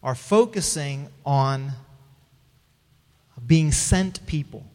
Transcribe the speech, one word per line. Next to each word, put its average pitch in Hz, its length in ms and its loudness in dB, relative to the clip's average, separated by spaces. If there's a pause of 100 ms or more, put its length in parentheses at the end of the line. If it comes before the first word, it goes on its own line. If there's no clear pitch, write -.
are 127 120 -4
focusing 156 960 0 (160)
on 135 460 0 (1700)
being 156 260 4
sent 185 520 0
people 139 400 -6 (100)